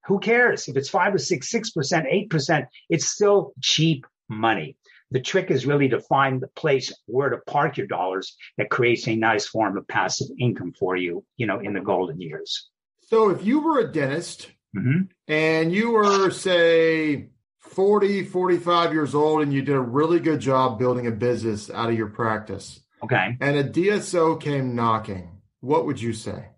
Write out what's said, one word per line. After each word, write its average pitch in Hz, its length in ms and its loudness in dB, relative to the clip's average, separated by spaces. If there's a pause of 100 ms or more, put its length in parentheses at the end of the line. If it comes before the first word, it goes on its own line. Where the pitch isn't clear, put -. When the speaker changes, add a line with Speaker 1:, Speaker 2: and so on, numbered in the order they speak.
Speaker 1:
Who 196 140 0
cares? 233 500 2
If 131 80 -4
it's 135 120 -4
five 190 240 2
or 190 40 0
six, 143 320 -4
six, 220 180 -4
six - 40 -6
percent, 156 380 0
eight 196 200 -2
percent, 147 380 0 (200)
it's - 200 0
still 202 440 2 (100)
cheap 156 440 2 (240)
money. 107 480 -2 (320)
The 131 120 -2
trick 180 300 -2
is 127 140 0
really 143 220 4
to 113 140 0
find 135 400 0
the - 80 -10
place 139 440 -2 (120)
where 131 240 0
to - 80 -2
park 147 400 -2
your 101 100 -6
dollars 92 480 -4 (220)
that 104 120 -4
creates 120 380 0
a 113 80 0
nice 110 320 0
form 101 300 -2
of - 100 -10
passive - 400 -2 (100)
income 95 400 -2
for 92 200 -2
you, 90 260 -6 (140)
you 117 100 -4
know, 95 140 -4
in 101 100 -8
the 98 80 -4
golden 90 400 -2
years. 78 480 -10 (400)
Speaker 2:
So 220 220 4
if 156 160 -2
you 285 160 4
were 302 180 2
a 160 100 -2
dentist 143 640 -4 (240)
Speaker 1:
Mm-hmm. 127 280 2 (260)
Speaker 2:
and 160 420 2
you 226 200 0
were, 202 380 4
say, 165 1000 2 (280)
forty, 196 680 2
forty-five 175 680 2
years 151 240 0
old 151 280 4
and 143 100 0
you 135 80 2
did 139 140 0
a 131 40 2
really 151 400 2
good 147 220 0
job 131 360 2
building 123 300 0
a 113 40 0
business 107 580 -2
out 113 200 -4
of 117 80 0
your 107 100 -2
practice. 107 760 -6 (200)
Speaker 1:
Okay. 113 380 0
Speaker 2:
And 143 160 0
a 143 80 2
D 156 260 0
S 185 240 -2
O 165 220 4
came 135 400 -4
knocking, 107 640 -2 (220)
what 151 240 0
would 131 160 -6
you 117 100 -4
say? 101 460 -10